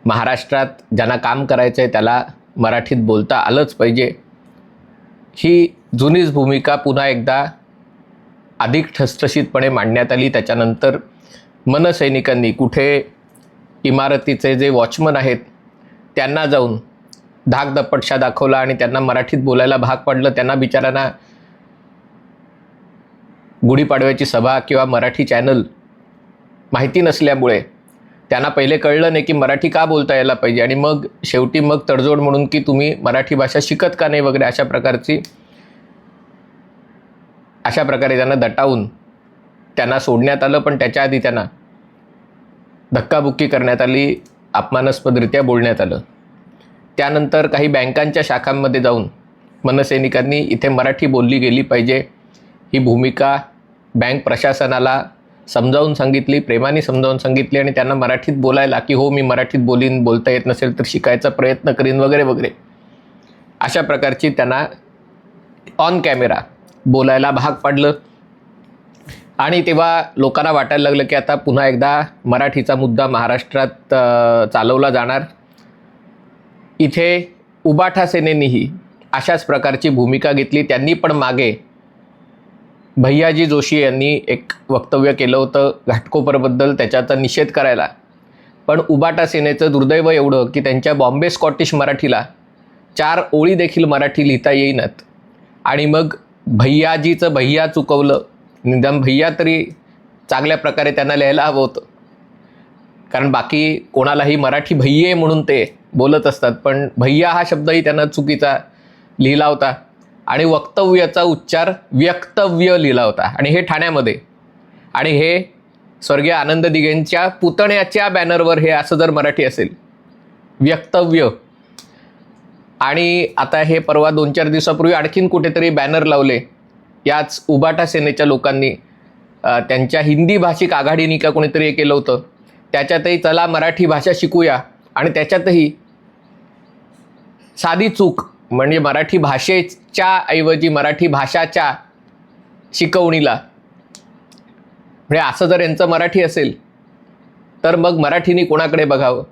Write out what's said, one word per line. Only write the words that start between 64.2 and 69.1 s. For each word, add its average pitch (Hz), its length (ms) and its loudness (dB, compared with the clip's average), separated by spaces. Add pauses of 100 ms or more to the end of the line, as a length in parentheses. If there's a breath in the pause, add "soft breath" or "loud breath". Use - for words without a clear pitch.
त्यांना 135 380 0 (1120)
on 170 260 0
camera 127 280 0 (520)
बोलायला 131 440 2
भाग 135 220 -2
पाडलं. 143 400 0 (1500 loud breath)